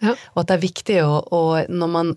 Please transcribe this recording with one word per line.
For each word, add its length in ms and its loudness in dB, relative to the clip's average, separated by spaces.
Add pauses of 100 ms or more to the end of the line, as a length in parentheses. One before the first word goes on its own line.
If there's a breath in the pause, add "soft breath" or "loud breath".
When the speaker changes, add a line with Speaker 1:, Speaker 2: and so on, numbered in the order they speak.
Speaker 1:
Ja. 140 0 (200 loud breath)
Speaker 2:
og 20 0
at 100 -2
det 100 2
er 100 0
viktig 360 0
å, 280 2
å, 380 2
når 200 -2
man 280 0